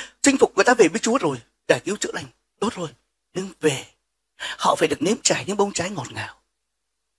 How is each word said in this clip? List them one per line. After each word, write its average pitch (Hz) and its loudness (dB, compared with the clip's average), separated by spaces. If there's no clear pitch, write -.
chinh 269 4
phục - 2
người 196 6
ta 247 6
về 185 6
với 185 -4
Chúa 233 0
rồi, 143 -2
giải 131 4
cứu 196 -4
chữa - -6
lành, - -8
tốt 208 -2
rồi. 170 -8
Nhưng 185 -6
về, 135 0
họ - -2
phải 160 2
được 143 -4
nếm 202 2
trải 143 0
những 202 -4
bông 202 2
trái 175 -4
ngọt 123 -10
ngào. - -12